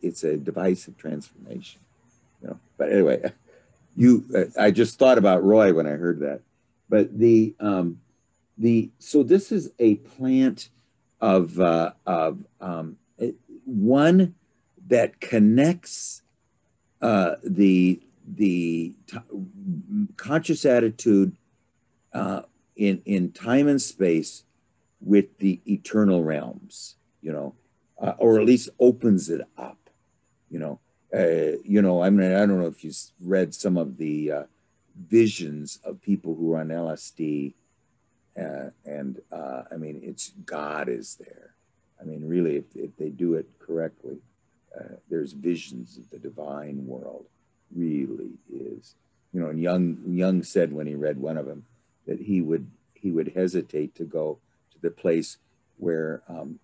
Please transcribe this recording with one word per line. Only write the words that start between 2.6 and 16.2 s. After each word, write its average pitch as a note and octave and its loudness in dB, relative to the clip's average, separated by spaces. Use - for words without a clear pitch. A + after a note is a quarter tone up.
but - 0
anyway, E2+ 4
<laughs> - -20
you, A#2+ 6
uh, - -2
I G#2+ 6
just A2+ 2
thought B2+ 6
about F#2 6
Roy G2+ 8
when D#2+ 2
I D2 -2
heard E2 -2
that. C#2+ -6
But G#2+ 2
the, A2 6
um, F2+ -2
the, A2+ 2
so - 2
this F#3 2
is G3+ -2
a A2 6
plant C3 0
of, F#2 2
uh, E2+ 2
of, D#2+ -2
um, E2 -10
it, A#2 -4
one C#3+ 4
that A#2+ 2
connects, B2 2